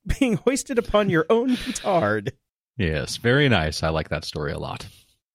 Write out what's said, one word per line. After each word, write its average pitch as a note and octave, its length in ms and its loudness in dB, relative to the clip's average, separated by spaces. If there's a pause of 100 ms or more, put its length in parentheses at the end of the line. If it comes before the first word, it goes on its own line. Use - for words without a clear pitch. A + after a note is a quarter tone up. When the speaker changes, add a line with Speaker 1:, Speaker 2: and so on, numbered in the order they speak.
Speaker 1:
<laughs> - 140 -2
being A#3 160 4
hoisted B3+ 420 -2
upon G#3+ 320 2
your D#3+ 200 4
own A#3+ 260 2
petard. C3+ 800 -2 (420)
Speaker 2:
Yes, D#2 420 -2
very C#3 300 2
nice. D#2+ 340 2
I E2 80 0
like D#2+ 200 -2
that D#2 160 -6
story D#2 260 -6
a D#2 80 -8
lot. - 260 -10 (500)